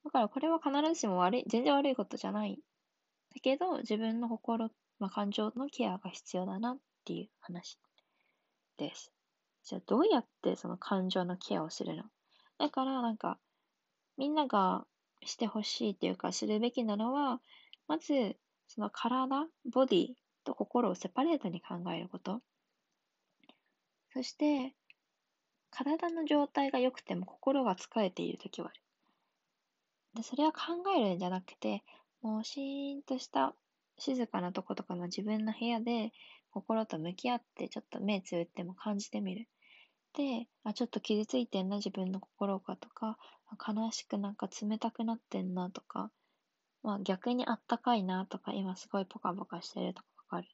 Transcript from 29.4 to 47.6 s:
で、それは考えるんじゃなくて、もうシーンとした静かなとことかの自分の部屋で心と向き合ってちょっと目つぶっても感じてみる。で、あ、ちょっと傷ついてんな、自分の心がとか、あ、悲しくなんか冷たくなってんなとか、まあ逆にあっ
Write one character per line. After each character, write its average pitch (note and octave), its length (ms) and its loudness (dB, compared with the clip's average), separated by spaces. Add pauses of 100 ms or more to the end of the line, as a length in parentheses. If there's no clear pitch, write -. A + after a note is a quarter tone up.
で、 A3+ 80 -6
そ - 120 -8
れ C#4+ 80 2
は D#4 80 4
考 - 80 -10 (380)
え C4 40 6
る F#3+ 160 4
ん - 20 -4
じ F3+ 60 -2
ゃ F3+ 40 0
な F#3 120 0
く - 140 -20
て、 G#3 280 -2 (400)
も A3 160 -2
う A3+ 40 -4
シ - 180 -8
ー C#4 360 -4
ン C#4+ 60 -10
と B3+ 160 -4
し - 80 -10
た - 260 2 (460)
静 B3+ 260 0
か G3 160 -2
な F3+ 100 -2
と F#3 120 -2
こ - 100 -6
と - 100 -6
か F3+ 120 -6
の F3 80 -4
自 F3 180 -6
分 G#3+ 240 0
の A3 80 0
部 A#3 140 -4
屋 A#3 140 0
で A#3 320 0 (360)
心 A3 380 0
と E3+ 100 -6
向 E3 160 -2
き A#3+ 160 -2
合 B3 60 2
っ A#3+ 60 -4 (140)
て - 140 -6
ち - 80 -10
ょ - 40 -6
っ - 100 -20
と - 80 -8
目 G3 240 0
つ - 80 -10
ぶ E3+ 100 0
っ E3+ 60 0
て - 160 -8
も F3+ 100 -8
感 G#3 240 -4
じ G#3 140 -6
て G#3 100 -2
み F#3 140 -4
る。 A#3 120 -10 (680)
で、 B3+ 320 -2 (160)
あ、 G#3 100 -4
ち - 100 0
ょ - 20 4
っ - 20 -12
と - 120 -4
傷 G#3+ 280 2
つ C4 100 0
い A#3+ 80 2
て G3 160 -2
ん F#3 80 0
な、 G3+ 60 -2
自 G#3 160 -4
分 F#3 200 -2
の F#3+ 80 -2
心 G3 380 -2
が F#3+ 180 -8
と - 140 -18
か、 A3 300 -6 (260)
あ、 - 260 -8
悲 A3 200 0
し - 160 -8
く G#3 100 -2
な G3+ 140 -2
ん G#3 40 -10
か G3+ 140 -4 (100)
冷 G#3+ 200 -2
た A3+ 100 0
く - 140 -4
な A3+ 100 0
っ A#3 60 -4
て F#3+ 240 -4
ん F#3 100 -2
な F3+ 160 -2
と - 120 -12
か、 - 280 -6 (720)
ま G#3 140 -2
あ G3+ 60 -4
逆 F#3+ 320 0
に B3 120 0
あ A#3 80 0
っ - 140 -4